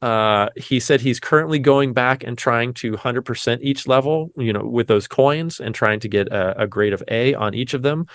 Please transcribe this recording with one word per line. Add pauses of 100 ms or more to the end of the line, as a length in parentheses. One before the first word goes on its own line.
uh,
he
said
he's
currently
going
back
and
trying
to
hundred
percent
each
level,
you
know,
with
those
coins
and
trying
to
get
a,
a
grade
of
A
on
each
of
them.